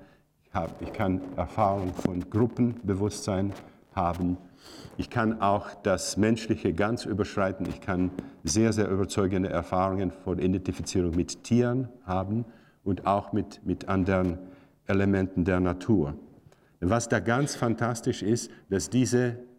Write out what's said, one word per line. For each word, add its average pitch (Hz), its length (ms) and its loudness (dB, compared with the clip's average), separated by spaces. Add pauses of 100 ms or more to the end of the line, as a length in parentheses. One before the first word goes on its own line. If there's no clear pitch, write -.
(440)
Ich - 100 -20
hab, 85 280 -6
ich 90 100 -10
kann 92 300 0 (140)
Erfahrung 98 580 0
von 90 360 -4
Gruppenbewusstsein 101 1200 0 (400)
haben. 90 440 0 (600)
Ich - 120 -6
kann 110 320 0
auch 101 320 2 (100)
das 92 340 0
Menschliche 107 560 2
ganz 104 320 0
überschreiten. 95 640 -2
Ich - 120 -8
kann 92 300 0 (320)
sehr, 110 300 4
sehr 107 160 2
überzeugende 95 600 0
Erfahrungen 92 640 0
von 90 260 -4
Identifizierung 90 800 0
mit - 280 -2
Tieren 120 440 2 (160)
haben 95 420 -2 (380)
und 95 240 -2
auch 101 240 2
mit, - 340 -4
mit 92 220 -4
anderen 92 500 2 (480)
Elementen 98 600 2
der 90 140 4
Natur. 90 560 2 (640)
Was 104 260 2
da 117 120 2
ganz 120 360 0
fantastisch 120 640 0
ist, 117 300 0 (180)
dass 95 200 -2
diese 120 480 2 (220)